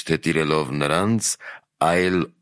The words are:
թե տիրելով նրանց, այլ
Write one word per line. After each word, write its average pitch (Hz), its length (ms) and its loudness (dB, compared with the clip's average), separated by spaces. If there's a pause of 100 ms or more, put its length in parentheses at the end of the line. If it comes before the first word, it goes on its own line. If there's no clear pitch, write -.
թե 80 160 0
տիրելով 78 520 0
նրանց, 82 600 0 (480)
այլ 90 400 2 (240)